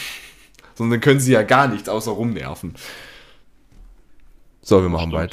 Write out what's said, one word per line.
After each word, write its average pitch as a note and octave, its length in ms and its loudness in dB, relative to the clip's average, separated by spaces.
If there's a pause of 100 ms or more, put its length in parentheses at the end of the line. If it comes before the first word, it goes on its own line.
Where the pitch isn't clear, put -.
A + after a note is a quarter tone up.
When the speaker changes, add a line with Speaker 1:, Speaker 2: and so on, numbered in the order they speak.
(760)
Speaker 1:
Sondern A2+ 260 -2
können C#3 180 4
sie B2+ 140 2
ja G#2+ 100 4
gar C3 240 4
nichts G2+ 220 -6
außer A2 220 -4
rumnerven. F2+ 640 -6 (1900)
So, G2 200 4
wir F2+ 80 0
machen E2 200 -4
Speaker 2:
Stimmt. D#2+ 240 -4